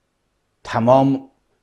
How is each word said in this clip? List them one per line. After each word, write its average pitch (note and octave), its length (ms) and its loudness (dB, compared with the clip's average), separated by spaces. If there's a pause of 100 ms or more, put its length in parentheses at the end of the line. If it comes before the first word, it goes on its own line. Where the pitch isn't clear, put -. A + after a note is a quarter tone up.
(640)
Tamam C3+ 680 0 (320)